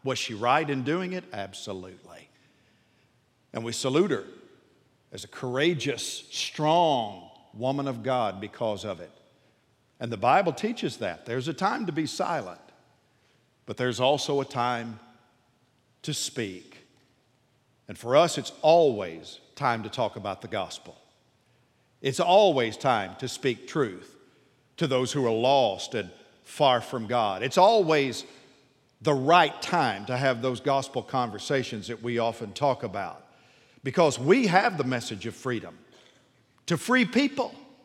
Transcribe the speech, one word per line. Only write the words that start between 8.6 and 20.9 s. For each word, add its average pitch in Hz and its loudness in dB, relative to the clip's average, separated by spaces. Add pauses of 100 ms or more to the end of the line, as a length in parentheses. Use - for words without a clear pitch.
of 92 -8
it. 80 -18 (880)
And 117 -6
the 110 -4
Bible 151 4
teaches 214 -4
that. 87 -6
There's 127 -4
a 156 -6
time 202 -2
to 165 -4
be 156 -2
silent, 135 -6 (1040)
but 107 -10
there's 123 -2
also 139 2
a 135 -4
time 120 -4 (1040)
to 151 -6
speak. - -8 (1000)
And 85 -14
for 123 0
us, 165 4
it's - -10 (100)
always 113 2 (140)
time 120 -2
to 107 -12
talk 110 -4
about 98 -8
the 90 -14
gospel. - -8 (1040)